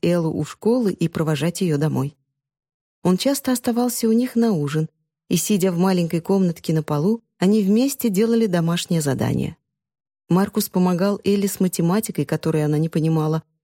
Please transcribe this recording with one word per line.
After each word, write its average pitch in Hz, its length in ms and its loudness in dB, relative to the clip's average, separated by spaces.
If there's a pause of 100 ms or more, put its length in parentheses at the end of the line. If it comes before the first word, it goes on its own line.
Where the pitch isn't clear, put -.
Эллу 170 320 0
у 151 100 -4
школы 226 480 0
и 165 160 -2
провожать 160 520 -2
ее 160 180 0
домой. 143 380 -2 (840)
Он 185 140 2
часто 269 360 -2
оставался 240 560 -2
у 220 40 2
них 240 220 0
на 233 180 2
ужин, 156 380 -2 (400)
и, 185 60 2
сидя 190 360 0
в 170 60 -2
маленькой 175 420 0
комнатке 180 540 0
на 156 80 0
полу, 156 400 -2 (160)
они 208 240 4
вместе 233 480 2
делали 226 360 2
домашнее 170 540 0
задание. - 560 -2 (720)
Маркус 196 400 0
помогал 180 560 0
Элле 202 240 0
с - 120 -6
математикой, 180 640 0
которую 156 400 -2
она 151 140 0
не 160 100 0
понимала, 160 560 0 (200)